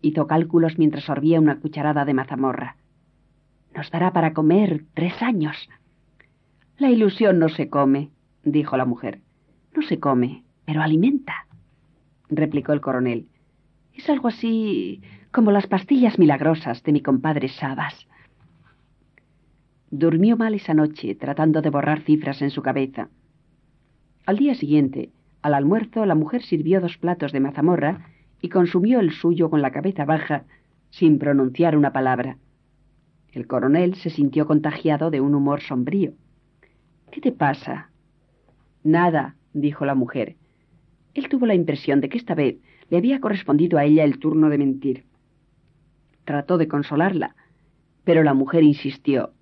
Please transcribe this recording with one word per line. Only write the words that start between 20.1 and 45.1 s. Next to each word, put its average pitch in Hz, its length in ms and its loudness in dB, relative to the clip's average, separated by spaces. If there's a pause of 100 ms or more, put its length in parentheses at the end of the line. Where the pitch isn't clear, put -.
mal 220 200 -2
esa 185 180 -4
noche, 151 420 0
tratando 151 460 0
de 151 80 0
borrar 147 320 -2
cifras 151 400 0
en 143 80 -2
su 139 120 -8
cabeza. 135 480 -4 (1160)
Al 202 120 0
día 277 180 2
siguiente, 143 560 0 (300)
al 147 120 0
almuerzo, 208 520 0
la 175 100 2
mujer 156 260 -2
sirvió 170 400 0
dos 175 160 -6
platos 170 340 -4
de 143 80 -4
mazamorra 151 720 -2 (320)
y 175 80 -8
consumió 190 500 2
el 175 120 2
suyo 165 380 0
con 156 120 0
la 135 100 -2
cabeza 151 340 -6
baja, 151 400 -4 (440)
sin 156 300 4
pronunciar 143 580 2
una 143 160 2
palabra. 131 440 -2 (920)
El 117 160 -12
coronel 151 480 2
se - 140 -8
sintió 147 380 0
contagiado 151 640 0
de 139 100 -2
un 143 140 0
humor 143 260 -2
sombrío. 143 520 -4 (960)
"¿Qué - 100 -14
te 262 100 0
pasa?". - 580 -4 (960)
"Nada", 160 520 2 (180)
dijo 147 320 -4
la 139 100 0
mujer. 123 400 -4 (800)
Él 269 160 -8
tuvo 254 160 0
la 214 100 2
impresión 147 460 0
de 139 80 -6
que 233 80 -6
esta 185 180 -4
vez 143 220 0 (320)
le 170 80 2
había 254 220 0
correspondido 170 580 0
a 143 80 2
ella 151 180 6
el 139 160 2
turno 156 300 2
de 147 80 0
mentir. 135 480 -2 (1200)